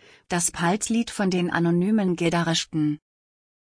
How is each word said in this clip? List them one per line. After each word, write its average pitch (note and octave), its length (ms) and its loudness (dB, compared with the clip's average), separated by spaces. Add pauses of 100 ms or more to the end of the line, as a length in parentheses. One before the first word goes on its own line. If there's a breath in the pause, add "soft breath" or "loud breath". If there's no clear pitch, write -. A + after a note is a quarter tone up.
(300 soft breath)
das F3 220 -2
Palzlied G#3 600 0
von G3 180 -2
den F3 220 0
anonymen F3+ 640 2
Gitarristen. E3 840 0 (760)